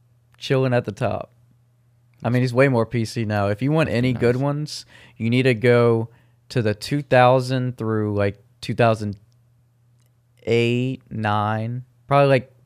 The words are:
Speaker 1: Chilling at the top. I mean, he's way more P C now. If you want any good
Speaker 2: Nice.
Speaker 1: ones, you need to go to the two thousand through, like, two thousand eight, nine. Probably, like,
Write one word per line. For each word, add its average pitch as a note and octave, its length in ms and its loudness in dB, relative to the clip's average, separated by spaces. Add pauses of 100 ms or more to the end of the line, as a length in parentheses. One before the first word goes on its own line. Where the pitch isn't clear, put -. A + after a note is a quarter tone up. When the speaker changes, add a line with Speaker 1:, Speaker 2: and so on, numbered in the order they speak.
(400)
Speaker 1:
Chilling C3 340 0
at B2 120 0
the G#2+ 60 -8
top. G2+ 380 -6 (960)
I A#2+ 60 -2
mean, B2 120 2
he's B2 120 -2
way C3 140 4
more A#2 180 2
P A#2 200 -4
C A#2 180 -6
now. G#2 240 0
If G#2 140 -2
you C#3 100 -2
want D#3 160 0
any B2 240 0
good A#2+ 240 0
Speaker 2:
Nice. C3 80 -2
Speaker 1:
ones, C#3+ 420 -6 (300)
you A2+ 140 -4
need B2 140 2
to C3 100 4
go A#2+ 560 2 (400)
to B2 120 -2
the G#2+ 120 0
two - 280 -6
thousand B2+ 760 2
through, A2 360 -2
like, G2+ 300 -2 (160)
two - 140 -8
thousand G#2+ 420 0 (1300)
eight, A#2+ 680 0
nine. A2 760 -4 (220)
Probably, C#3 200 4
like, C3 240 0 (140)